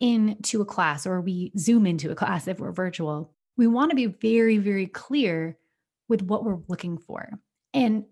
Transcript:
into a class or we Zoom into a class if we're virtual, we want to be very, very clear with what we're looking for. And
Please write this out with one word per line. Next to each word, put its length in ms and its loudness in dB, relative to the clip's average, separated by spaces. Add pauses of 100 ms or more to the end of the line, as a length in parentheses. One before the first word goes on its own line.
into 600 0
a 60 0
class 400 -2
or 140 -2
we 360 -4
Zoom 300 4
into 240 -2
a 60 -6
class 320 -2
if 120 -6
we're 120 -8
virtual, 600 -6 (240)
we 100 4
want 240 4
to 60 2
be 100 2
very, 520 4
very 280 0
clear 680 -2 (520)
with 140 0
what 220 -2
we're 220 -2
looking 320 -8
for. 320 -14 (440)
And 380 2